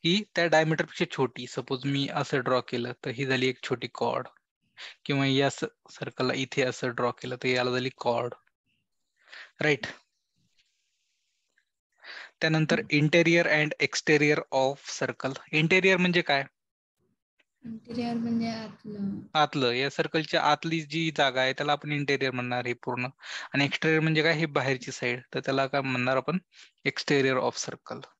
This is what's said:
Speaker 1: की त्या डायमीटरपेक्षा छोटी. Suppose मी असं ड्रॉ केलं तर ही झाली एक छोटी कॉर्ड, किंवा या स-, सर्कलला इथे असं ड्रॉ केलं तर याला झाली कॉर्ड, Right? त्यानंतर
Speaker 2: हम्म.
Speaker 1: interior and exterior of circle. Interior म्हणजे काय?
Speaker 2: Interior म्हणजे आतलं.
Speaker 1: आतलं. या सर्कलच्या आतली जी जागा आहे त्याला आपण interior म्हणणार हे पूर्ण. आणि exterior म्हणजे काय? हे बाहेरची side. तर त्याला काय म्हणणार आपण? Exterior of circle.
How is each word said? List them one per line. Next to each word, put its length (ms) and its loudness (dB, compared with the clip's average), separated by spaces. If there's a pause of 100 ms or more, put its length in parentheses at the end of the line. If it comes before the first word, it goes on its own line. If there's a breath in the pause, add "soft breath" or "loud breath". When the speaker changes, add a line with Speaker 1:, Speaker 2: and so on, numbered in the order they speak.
Speaker 1:
की 200 2 (120)
त्या 120 2
डायमीटरपेक्षा 580 2 (120)
छोटी. 300 -2
Suppose 380 -6
मी 280 0
असं 260 -2
ड्रॉ 280 0
केलं 240 -4 (140)
तर 40 -4
ही 160 -4
झाली 220 0
एक 160 -4
छोटी 300 -4
कॉर्ड, 340 -2 (760 loud breath)
किंवा 200 0
या 240 4
स-, 160 -6 (240)
सर्कलला 440 -4
इथे 280 -2
असं 280 -2
ड्रॉ 220 0
केलं 240 -8
तर 120 -4
याला 240 2
झाली 260 -2
कॉर्ड, 360 -2 (1300 loud breath)
Right? 260 0 (2500 loud breath)
त्यानंतर 380 2
Speaker 2:
हम्म. 180 0
Speaker 1:
interior 480 6
and 360 2
exterior 600 4 (140)
of 340 0
circle. 440 -6 (180)
Interior 460 4
म्हणजे 240 4
काय? 220 0 (1200)
Speaker 2:
Interior 480 -8
म्हणजे 360 -2
आतलं. 680 -8 (140)
Speaker 1:
आतलं. 380 2
या 180 0
सर्कलच्या 520 -2
आतली 400 2
जी 360 -2
जागा 240 2
आहे 120 2
त्याला 180 -2
आपण 200 -2
interior 400 0
म्हणणार 340 -4
हे 80 -4
पूर्ण. 340 -6 (460 loud breath)
आणि 120 4
exterior 360 2
म्हणजे 220 2
काय? 100 4
हे 120 0
बाहेरची 460 -2
side. 300 -4 (120)
तर 60 -2
त्याला 280 0
काय 140 -2
म्हणणार 360 0
आपण? 200 -2 (500 loud breath)
Exterior 540 2
of 160 -2
circle. 440 -10 (180)